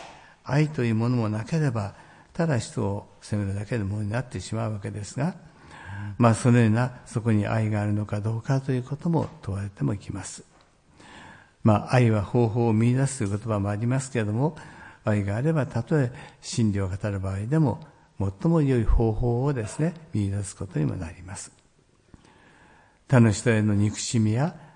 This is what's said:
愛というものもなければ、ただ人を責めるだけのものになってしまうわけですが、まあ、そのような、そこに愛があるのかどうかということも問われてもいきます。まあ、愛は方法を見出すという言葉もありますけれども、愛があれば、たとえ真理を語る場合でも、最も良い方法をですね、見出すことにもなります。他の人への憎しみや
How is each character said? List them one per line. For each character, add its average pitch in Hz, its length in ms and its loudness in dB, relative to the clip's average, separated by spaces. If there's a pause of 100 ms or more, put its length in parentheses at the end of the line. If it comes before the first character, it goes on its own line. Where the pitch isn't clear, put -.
(440)
愛 147 240 2
と 151 140 -4
い 117 80 2
う 110 40 2
も 113 140 2
の 123 80 2
も 110 120 0
な 107 160 -4
け 165 140 -2
れ 151 120 0
ば、 104 240 -4 (380)
た 170 140 -2
だ 147 120 2
人 113 260 -4
を 101 220 -4 (140)
責 - 160 -6
め 101 160 -2
る - 20 -4
だ 101 120 -6
け 131 100 -4
の 107 80 -2
も 98 140 -4
の 107 60 -4
に 101 40 -4
な 113 120 -4
っ 127 40 -4
て - 160 -10
し - 140 -8
ま 113 140 -2
う 107 40 -4
わ 104 80 -8
け 104 100 -8
で 104 140 -8
す - 140 -12
が、 170 160 -2 (840)
ま 117 140 6
あ、 113 40 6
そ 123 160 2
の 120 80 6
よ 117 100 6
う - 20 4
な、 123 340 0
そ - 160 -6
こ 113 120 0
に 104 140 2
愛 110 240 0
が 104 120 0
あ - 20 0
る 104 80 0
の 104 140 -2
か 104 140 -4
ど 113 160 -2
う 113 60 -6
か 135 180 2
と 135 120 -4
い 127 60 0
う 123 40 -4
こ 135 140 -8
と 175 140 -4
も 160 180 0 (140)
問 95 140 -6
わ 98 60 -4
れ 101 60 -6
て - 160 -6
も 135 80 2
い 98 60 -4
き - 140 -12
ま 95 120 -10
す。 - 180 -14 (1200)
ま 107 280 6
あ、 - 40 0
愛 123 160 6
は 107 120 2
方 120 260 2
法 117 180 0
を 117 60 4
見 117 220 4
出 135 120 2
す - 120 -4
と 113 60 -2
い - 20 0
う 98 40 -2
言 104 100 -2
葉 107 200 -2
も 98 80 -2
あ 104 80 -2
り 110 100 -2
ま 131 140 0
す 131 100 -8
け 120 100 -2
れ 107 40 0
ど 104 80 -2
も、 139 240 0 (480)
愛 107 200 0
が 98 120 -2
あ 120 60 -2
れ 160 100 2
ば、 143 140 0
た 120 160 -2
と 156 180 0
え 123 100 0 (300)
真 113 320 0
理 98 80 0
を 95 80 -2
語 92 80 -6 (140)
る 98 100 -4
場 95 140 -4
合 98 60 -4
で 120 180 0
も、 147 220 2 (380)
最 98 320 0
も 165 120 4
良 131 160 4
い 113 60 2
方 113 280 4
法 120 320 0
を 147 80 0
で 117 140 -4
す - 120 -12
ね、 165 160 0 (200)
見 101 160 0
出 101 120 -4
す - 140 -10
こ 101 100 -8
と 139 120 -6
に 151 80 2
も - 100 -2
な 85 160 -8
り 87 100 -18
ま 92 140 -14
す。 - 160 -14 (1500)
他 127 140 6
の 113 100 8
人 104 200 0
へ 110 100 4
の 107 140 4
憎 104 260 2
し - 180 -2
み 107 140 2
や 139 240 0 (200)